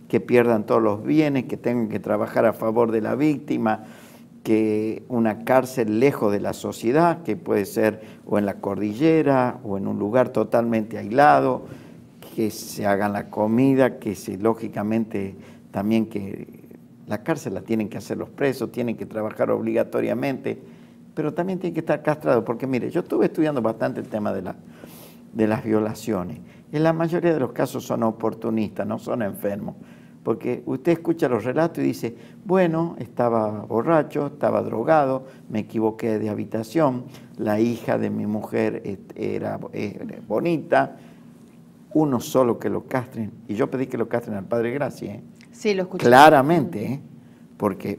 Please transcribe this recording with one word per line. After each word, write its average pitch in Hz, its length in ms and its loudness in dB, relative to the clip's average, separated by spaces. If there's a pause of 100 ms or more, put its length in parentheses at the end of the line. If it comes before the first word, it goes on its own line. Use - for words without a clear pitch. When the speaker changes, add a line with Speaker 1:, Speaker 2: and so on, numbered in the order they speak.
Speaker 1:
que 120 120 2
pierdan 120 440 4
todos 117 180 2
los 104 220 0
bienes, 143 400 2
que - 140 -8
tengan 120 300 -2
que 107 120 -6
trabajar 110 460 0
a 107 80 4
favor 113 380 0
de 113 100 0
la 110 120 -2
víctima, 123 680 0 (580)
que 110 680 0
una 113 360 0
cárcel 123 560 2
lejos 131 320 2
de 101 80 0
la 98 140 -4
sociedad, 151 680 0
que 107 140 -4
puede 107 300 0
ser 110 340 0 (240)
o 104 140 0
en 104 80 2
la 95 80 -2
cordillera 123 1080 2
o 98 120 -4
en 98 100 -4
un 104 120 -4
lugar 113 320 2
totalmente 113 680 0
aislado, 131 680 4 (720)
que 110 160 0
se - 360 -6
hagan 101 260 2
la 101 160 -4
comida, 123 680 4
que 104 160 -4
se, 95 240 -8
lógicamente, 107 960 -2 (340)
también 107 360 2
que - 640 -12 (360)
la 107 160 -6
cárcel 143 300 -4
la 95 80 -6
tienen 107 300 -2
que - 80 -10
hacer - 180 -8
los 92 140 -8
presos, 131 420 -2
tienen 120 240 -4
que - 80 -10
trabajar 110 460 -2
obligatoriamente, 113 1080 -2 (540)
pero 151 220 -4
también 180 240 -4
tienen 170 160 -4
que 160 60 -4
estar 151 220 -2
castrados, 147 420 2
porque 120 220 -4
mire, 123 240 -2
yo 165 100 -2
estuve - 260 0
estudiando 151 340 0
bastante 117 400 -2
el 107 60 -8
tema 104 260 -4
de 98 80 -4
la, 92 160 -8 (760)
de 110 120 2
las 110 180 0
violaciones. 107 760 -2 (340)
En 151 100 0
la 165 120 4
mayoría 170 400 0
de 151 60 0
los - 120 -2
casos 131 320 -4
son 120 180 -2
oportunistas, 110 840 -2
no 110 120 -6
son 123 240 -4
enfermos, 101 520 -6 (480)
porque 120 440 -2
usted 131 260 0
escucha 165 340 0
los 120 160 2
relatos 156 400 0
y 135 40 2
dice, 123 280 -4 (300)
bueno, 170 540 2
estaba 110 640 0
borracho, 143 640 2
estaba 110 360 0
drogado, 131 600 2 (240)
me 110 120 -4
equivoqué 110 580 -2
de 107 100 -4
habitación, 113 760 0 (340)
la 107 200 0
hija 117 380 0
de 110 140 0
mi 107 160 -4
mujer, 110 580 -2
eh, 98 140 -8 (180)
era, 104 420 -6 (140)
era - 460 -8 (100)
bonita, 135 680 0 (960)
uno 147 260 4
solo 123 380 2
que 113 100 -4
lo 98 160 -4
castren, 117 480 -6 (160)
y 107 60 -4
yo 131 160 0
pedí 131 160 -2
que 127 100 -8
lo 113 120 -2
castren 117 280 -4
al 95 80 -8
Padre 117 280 -2
Gracia, 127 420 -6
¿eh? 107 80 -16 (280)
Speaker 2:
Sí, - 240 -2
lo 185 100 0
escuché. 185 220 -2
Speaker 1:
Claramente, 135 800 8
¿eh? 139 160 -6 (560)
Porque 101 420 -2